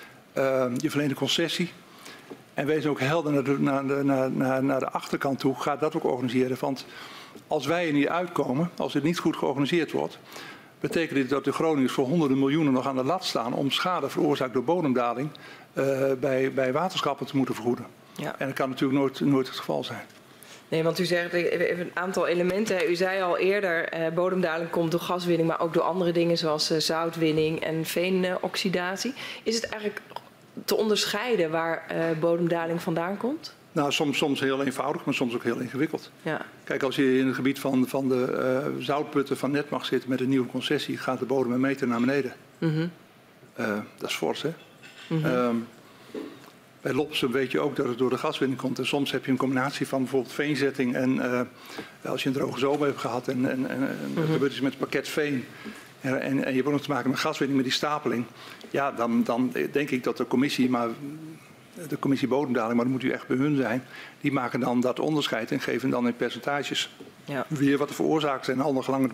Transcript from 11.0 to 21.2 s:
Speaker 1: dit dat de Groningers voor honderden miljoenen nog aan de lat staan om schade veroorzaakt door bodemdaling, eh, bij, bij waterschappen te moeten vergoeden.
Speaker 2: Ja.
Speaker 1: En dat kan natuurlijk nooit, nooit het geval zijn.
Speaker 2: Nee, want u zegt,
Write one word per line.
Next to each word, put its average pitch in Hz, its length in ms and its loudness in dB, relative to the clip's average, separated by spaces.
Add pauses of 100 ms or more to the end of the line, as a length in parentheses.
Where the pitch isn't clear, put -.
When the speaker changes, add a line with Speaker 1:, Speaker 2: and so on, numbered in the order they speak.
Speaker 1:
dit 131 100 2
dat 139 160 0
de 139 80 2
Groningers 147 400 2
voor 139 140 2
honderden 139 320 2
miljoenen 139 340 4
nog 127 140 2
aan 135 100 -2
de 127 80 0
lat 175 200 0
staan 120 300 -2
om 139 160 0
schade 160 380 0
veroorzaakt 139 440 2
door 123 120 2
bodemdaling, 127 640 2 (440)
eh, 135 480 2
bij, 135 320 2
bij 131 200 2
waterschappen 151 540 -2
te - 100 -4
moeten 127 180 2
vergoeden. 120 320 -2 (300)
Speaker 2:
Ja. 147 220 -6
Speaker 1:
En 143 80 -2
dat 135 100 -4
kan 139 120 0
natuurlijk 131 320 0
nooit, 135 200 0
nooit 139 280 4
het - 80 -12
geval - 280 -2
zijn. 107 180 -10 (640)
Speaker 2:
Nee, 160 140 0
want 160 160 2
u 185 60 0
zegt, 170 280 0